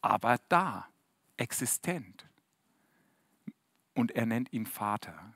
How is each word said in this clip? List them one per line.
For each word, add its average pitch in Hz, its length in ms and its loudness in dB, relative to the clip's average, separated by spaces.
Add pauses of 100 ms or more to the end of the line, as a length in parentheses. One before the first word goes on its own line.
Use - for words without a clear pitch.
Aber 113 340 4 (140)
da, 160 360 2 (520)
existent. 123 880 -4 (1700)
Und 117 160 2
er 117 160 0
nennt 117 260 -2
ihn 113 140 -2
Vater. 104 680 -6